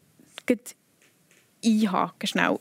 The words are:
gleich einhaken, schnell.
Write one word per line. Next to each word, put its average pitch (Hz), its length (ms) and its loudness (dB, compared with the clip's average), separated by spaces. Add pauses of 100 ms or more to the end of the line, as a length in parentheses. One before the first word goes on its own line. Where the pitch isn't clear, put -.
(460)
gleich 240 140 2 (1040)
einhaken, 214 640 0
schnell. 185 340 0